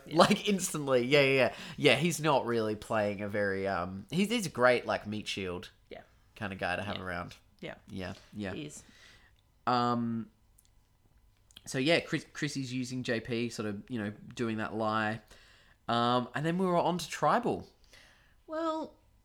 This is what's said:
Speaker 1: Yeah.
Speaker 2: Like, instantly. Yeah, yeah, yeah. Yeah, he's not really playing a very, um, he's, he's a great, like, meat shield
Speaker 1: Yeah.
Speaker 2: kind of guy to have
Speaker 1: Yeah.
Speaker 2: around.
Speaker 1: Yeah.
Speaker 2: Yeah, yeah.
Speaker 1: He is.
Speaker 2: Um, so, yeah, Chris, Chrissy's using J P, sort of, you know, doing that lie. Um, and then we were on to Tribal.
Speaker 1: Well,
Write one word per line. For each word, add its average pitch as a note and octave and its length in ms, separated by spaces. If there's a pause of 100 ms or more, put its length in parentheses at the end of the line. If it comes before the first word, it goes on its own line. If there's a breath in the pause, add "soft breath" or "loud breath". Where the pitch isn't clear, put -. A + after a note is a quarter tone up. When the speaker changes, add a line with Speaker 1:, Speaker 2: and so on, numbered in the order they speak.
Speaker 1:
Yeah. D3 140
Speaker 2:
Like, G3+ 300
instantly. D3 580
Yeah, C#3+ 140
yeah, C3+ 140
yeah. B2+ 180 (240 loud breath)
Yeah, C3+ 180
he's D3+ 260
not D3 240
really A2+ 300
playing G#2 480
a G#2 60
very, G2 400
um, F#2+ 420
he's, G3 200
he's A3+ 160
a D3+ 40
great, B2 340
like, G#2 220
meat G#2+ 220
shield F#2 420 (180)
Speaker 1:
Yeah. - 120 (340)
Speaker 2:
kind G2+ 180
of F#2+ 60
guy F#2 160
to F#2+ 80
have G2+ 140
Speaker 1:
Yeah. F#2 80
Speaker 2:
around. F2+ 320 (240)
Speaker 1:
Yeah. - 140 (140)
Speaker 2:
Yeah, F#2+ 260 (220)
yeah. G2+ 160
Speaker 1:
He D#3 140
is. - 160 (840 soft breath)
Speaker 2:
Um, A#2+ 580 (1400)
so, - 120
yeah, D3 220
Chris, - 320
Chrissy's C#3 400
using B2+ 320
J A#2 160
P, A#2 280
sort A2 200
of, G#2 200
you A#2+ 140
know, G#2 100 (220)
doing A2+ 220
that G#2+ 180
lie. A2 460 (680 soft breath)
Um, A#2+ 460
and C#3+ 100
then E3+ 140
we F#3+ 80
were F3 120
on E3 200
to E3+ 100
Tribal. D#3+ 560 (840 soft breath)
Speaker 1:
Well, D#4+ 460 (300)